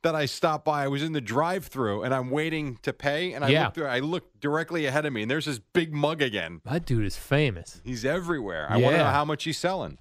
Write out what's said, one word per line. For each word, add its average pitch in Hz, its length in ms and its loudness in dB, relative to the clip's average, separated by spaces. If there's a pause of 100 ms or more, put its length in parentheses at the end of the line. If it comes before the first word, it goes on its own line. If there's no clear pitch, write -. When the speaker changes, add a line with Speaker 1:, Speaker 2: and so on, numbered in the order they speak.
Speaker 1:
that 165 120 2
I 151 120 0
stopped 151 400 0
by. 147 180 2
I 139 40 0
was 139 140 -2
in 160 100 -4
the 147 80 -2
drive-thru, 127 800 0
and 127 120 0
I'm 127 160 -2
waiting 151 520 -2
to 139 100 -2
pay, 151 400 -2
and 139 120 -4
I 139 40 4
Speaker 2:
Yeah. 147 160 6
Speaker 1:
look 101 100 -2
through, 156 120 -4
I 127 140 0
look 160 400 -6
directly 156 460 0
ahead 151 200 2
of 143 80 -2
me, 107 80 0
and 110 80 -2
there's 151 160 0
this 135 120 -2
big 165 360 0
mug 147 260 2
again. 87 440 -2
Speaker 2:
That 160 200 -2
dude 110 220 2
is 92 100 -4
famous. 135 680 0
Speaker 1:
He's 117 200 -6
everywhere. 135 640 -2
I 92 80 2
wanna 131 220 6
know 156 60 4
Speaker 2:
Yeah. 135 80 2
Speaker 1:
how 143 120 4
much 151 200 -2
he's 160 140 -2
selling. 165 420 -2